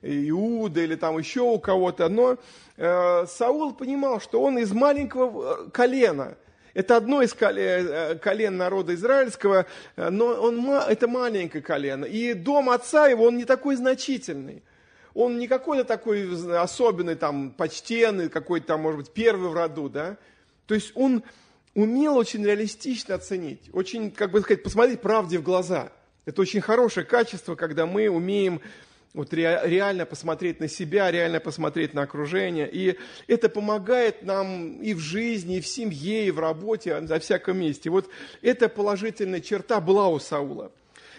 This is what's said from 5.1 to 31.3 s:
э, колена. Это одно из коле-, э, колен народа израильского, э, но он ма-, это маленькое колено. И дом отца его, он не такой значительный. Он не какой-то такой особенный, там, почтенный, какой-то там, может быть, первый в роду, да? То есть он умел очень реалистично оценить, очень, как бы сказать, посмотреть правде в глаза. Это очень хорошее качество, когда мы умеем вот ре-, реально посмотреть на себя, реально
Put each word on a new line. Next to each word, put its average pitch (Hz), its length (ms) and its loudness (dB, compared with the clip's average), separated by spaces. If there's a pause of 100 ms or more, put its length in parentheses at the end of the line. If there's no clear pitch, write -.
э, - 40 -18
колена. 240 640 2 (360)
Это 190 240 4
одно 254 240 4
из 233 120 4
коле-, 190 540 2
э, 160 280 -2
колен 202 420 -2
народа 180 380 -2
израильского, 202 720 2 (280)
э, 175 140 -4
но 208 160 2
он 233 320 2
ма-, 269 320 0
это 220 180 2
маленькое 220 540 -4
колено. 143 440 -4
И 226 280 -4
дом 254 380 2
отца 294 360 4
его, 233 180 6
он 240 120 4
не 240 80 -6
такой 269 300 2
значительный. 240 880 -4 (520)
Он 240 240 2
не 240 80 -4
какой-то 262 380 0
такой 208 440 -2 (280)
особенный, 175 580 2
там, 143 360 -4
почтенный, 196 760 0
какой-то 160 400 -4
там, 156 140 0
может 156 180 -2
быть, 143 120 -14
первый 208 380 2
в 160 40 -4
роду, 160 340 -4
да? 151 300 -8 (480)
То 214 100 0
есть 208 180 -4
он 254 300 2 (500)
умел 262 440 2
очень 220 280 0
реалистично 208 720 -2
оценить, 175 560 -8
очень, 208 400 -4
как 202 200 -4
бы 202 100 4
сказать, 190 200 2
посмотреть 233 380 2
правде 196 380 0
в 160 60 -6
глаза. 180 500 -2 (320)
Это 156 160 -2
очень 196 180 0
хорошее 220 460 2
качество, 226 500 0
когда 160 300 -2
мы 208 240 0
умеем 185 500 0 (540)
вот 147 200 -8
ре-, 165 300 2
реально 185 420 0
посмотреть 165 540 -6
на 156 80 -4
себя, 180 420 0
реально 170 300 0